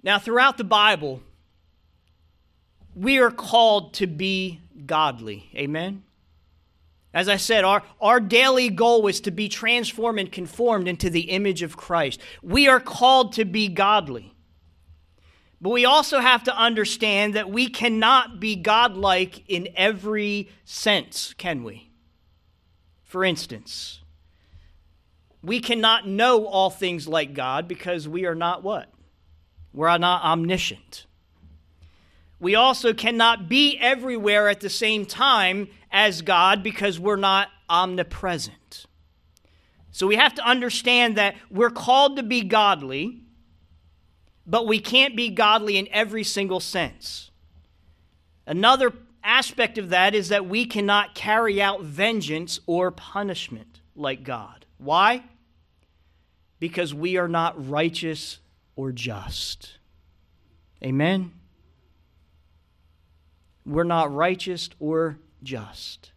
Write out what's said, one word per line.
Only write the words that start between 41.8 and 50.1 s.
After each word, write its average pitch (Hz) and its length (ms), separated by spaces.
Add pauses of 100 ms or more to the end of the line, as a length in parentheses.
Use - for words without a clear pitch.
to 262 80
be 233 180
godly, 190 800 (1300)
but 233 180
we 214 140
can't 254 360
be 233 140
godly 214 480
in 196 140
every 214 320
single 190 360
sense. - 680 (1160)
Another 233 460 (300)
aspect 233 540
of 190 120
that 185 260